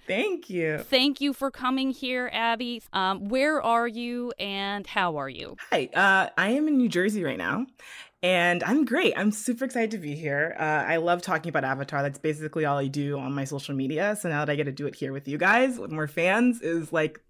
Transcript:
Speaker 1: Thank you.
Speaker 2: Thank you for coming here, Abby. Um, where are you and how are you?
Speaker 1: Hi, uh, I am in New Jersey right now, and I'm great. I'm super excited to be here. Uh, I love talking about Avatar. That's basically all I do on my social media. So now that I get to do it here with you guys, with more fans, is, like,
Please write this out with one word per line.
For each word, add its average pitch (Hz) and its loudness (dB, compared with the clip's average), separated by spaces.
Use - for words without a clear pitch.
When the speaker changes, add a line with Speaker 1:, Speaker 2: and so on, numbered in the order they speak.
Speaker 1:
Thank 311 -2
you. 160 -2
Speaker 2:
Thank 269 2
you 285 0
for 269 -4
coming 262 -2
here, 254 -4
Abby. 233 -2
Um, 190 -2
where 277 2
are 233 2
you 240 -6
and 196 -6
how 175 0
are 135 -6
you? - -12
Speaker 1:
Hi, 131 0
uh, 190 6
I 190 2
am 302 2
in 302 4
New 240 6
Jersey 190 2
right 135 -2
now, 104 -2
and 175 4
I'm 294 4
great. 262 2
I'm 208 2
super 240 -2
excited 233 -2
to 220 -6
be 147 -8
here. 151 -2
Uh, 117 -2
I 151 2
love 175 2
talking 165 -2
about 147 0
Avatar. 135 -2
That's 143 -2
basically 156 -2
all 143 2
I 139 0
do 143 -2
on 135 -6
my 143 -2
social 139 -6
media. 156 0
So - -4
now 147 0
that 147 0
I 147 0
get 147 0
to 143 -4
do 143 -6
it - -8
here 135 -6
with 139 -10
you 143 -4
guys, 233 4
with 95 -10
more 156 -2
fans, 214 2
is, 165 -2
like, 156 0